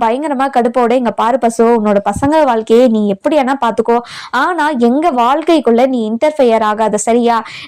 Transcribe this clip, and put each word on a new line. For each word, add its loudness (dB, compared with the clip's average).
பயங்கரமா -2
கடுப்போட, 0
"இங்க 0
பாரு -2
பசு, 2
உன்னோட 2
பசங்க 0
வாழ்க்கையை 2
நீ 0
எப்படி -2
வேணா 0
பாத்துக்கோ, 0
ஆனா -2
எங்க 0
வாழ்க்கைக்குள்ள 2
நீ -2
இன்டர்ஃபியர் 0
ஆகாத, -2
சரியா? 0